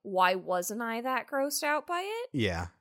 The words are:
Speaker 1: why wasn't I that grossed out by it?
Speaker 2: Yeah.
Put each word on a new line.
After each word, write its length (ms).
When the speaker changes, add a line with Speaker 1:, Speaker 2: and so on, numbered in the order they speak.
Speaker 1:
why 320
wasn't 480
I 200
that 260
grossed 340
out 240
by 180
it? 280
Speaker 2:
Yeah. 360